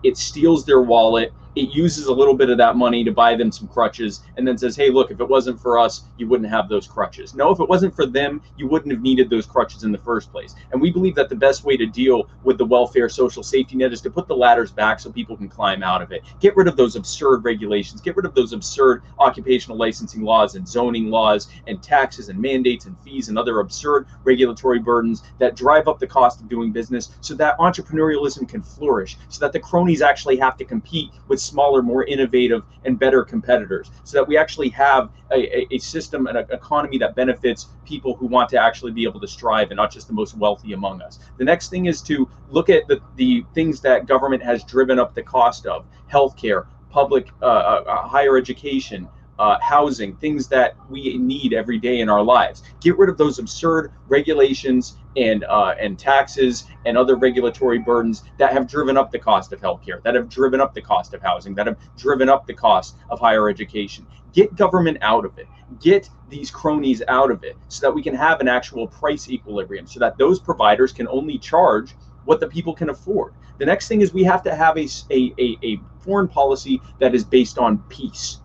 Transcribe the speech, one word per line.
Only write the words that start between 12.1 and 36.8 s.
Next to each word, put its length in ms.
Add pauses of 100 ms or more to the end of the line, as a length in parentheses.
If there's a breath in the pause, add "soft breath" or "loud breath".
with 140
the 60
welfare 460
social 340
safety 320
net 160
is 100
to 80
put 200
the 60
ladders 360
back 300
so 100
people 240
can 140
climb 340
out 180
of 120
it. 100 (160 loud breath)
Get 160
rid 140
of 80
those 180
absurd 480
regulations, 560
get 160
rid 100
of 80
those 200
absurd 500 (160 soft breath)
occupational 580
licensing 460
laws 320
and 100
zoning 440
laws 400 (180 loud breath)
and 160
taxes 460
and 100
mandates 460
and 140
fees 280
and 100
other 220
absurd 480 (160 soft breath)
regulatory 560
burdens 440 (160 soft breath)
that 180
drive 320
up 100
the 80
cost 320
of 80
doing 240
business 380 (100)
so 140
that 240
entrepreneurialism 880
can 140
flourish, 560 (100)
so 140
that 100
the 80
cronies 420
actually 360
have 180
to 80
compete 480 (160)
with 140
smaller, 400
more 220
innovative, 600 (220 soft breath)
and 140
better 240
competitors, 640 (140 soft breath)
so 120
that 120
we 100
actually 320
have 400 (220 soft breath)
a, 260
a, 140
a 80
system 480
and 100
an 140
economy 480